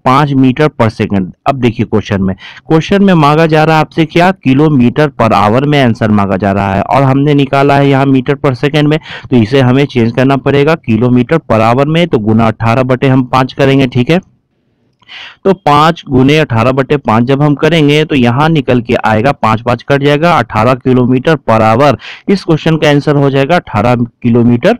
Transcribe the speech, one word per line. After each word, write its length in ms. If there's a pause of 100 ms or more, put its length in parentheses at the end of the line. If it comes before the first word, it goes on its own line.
पाँच 340
meter 360
per 200
second। 400 (140)
अब 160
देखिए 240
क्वेश्चन 380
में, 120 (320)
क्वेश्चन 360
में 120
मांगा 320
जा 160
रहा 120
है 60
आपसे 260
क्या, 260 (140)
kilometer 640
per 220
hour 320
में 160
आंसर 300
मांगा 260
जा 140
रहा 220
है 100
और 200
हमने 300
निकाला 440
है 120
यहाँ 160
meter 300
per 200
second 320
में, 100 (320)
तो 60
इसे 260
हमें 240
चेंज 260
करना 260
पड़ेगा 440
kilometer 600
per 200
hour 260
में, 200
तो 120
गुना 280
अठारह 360
बटे 240
हम 180
पाँच 280
करेंगे, 340
ठीक 220
है। 100 (1300)
तो 100
पाँच 540
गुने 300
अठारह 340
बटे 260
पाँच 240
जब 180
हम 140
करेंगे 500
तो 100
यहाँ 340
निकल 320
के 140 (100)
आएगा, 280
पाँच 280
पाँच 220
कट 200
जाएगा, 340
अठारह 420
kilometer 640
per 240
hour। 300 (340)
इस 140
क्वेश्चन 340
का 120
आंसर 260
हो 140
जाएगा 260
अठारह 400
kilometer 840